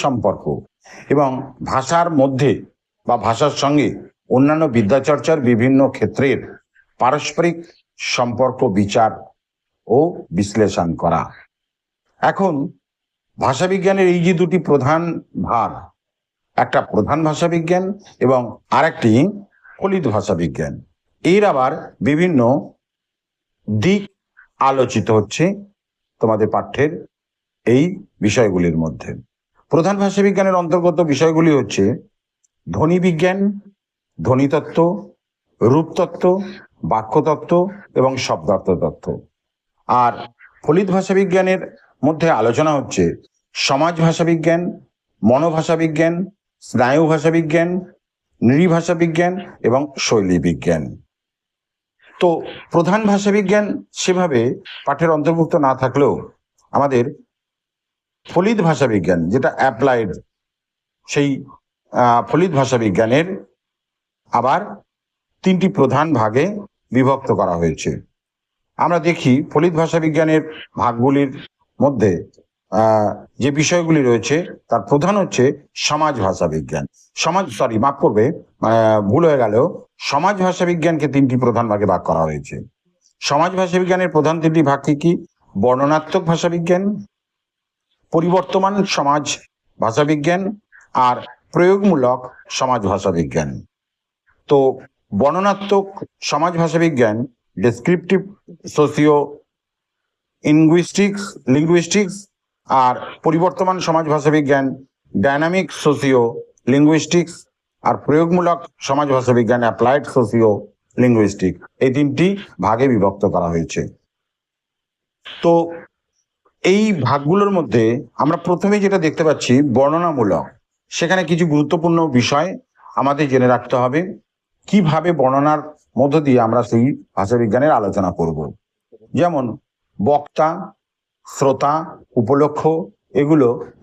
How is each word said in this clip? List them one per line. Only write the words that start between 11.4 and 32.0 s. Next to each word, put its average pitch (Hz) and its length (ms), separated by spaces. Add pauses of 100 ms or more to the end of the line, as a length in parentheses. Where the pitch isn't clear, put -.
এখন 170 320 (840)
ভাষাবিজ্ঞানের 185 720
এই 175 160
যে 185 100
দুটি 175 260
প্রধান 147 420 (480)
ভাগ, 107 220 (840)
একটা 123 220 (120)
প্রধান - 320
ভাষাবিজ্ঞান 170 600 (360)
এবং 123 220 (360)
আরেকটি 139 340 (640)
ফলিত 190 300
ভাষাবিজ্ঞান, 85 640 (500)
এর 196 220
আবার 139 260 (300)
বিভিন্ন 151 380 (1300)
দিক 156 340 (580)
আলোচিত 127 520
হচ্ছে 107 320 (800)
তোমাদের 110 320
পাঠ্যের 131 380 (760)
এই 127 180 (420)
বিষয়গুলির 90 580
মধ্যে। - 260 (640)
প্রধান 170 260
ভাষাবিজ্ঞানের 196 640
অন্তর্গত 170 360 (140)
বিষয়গুলি 160 400
হচ্ছে 120 320 (840)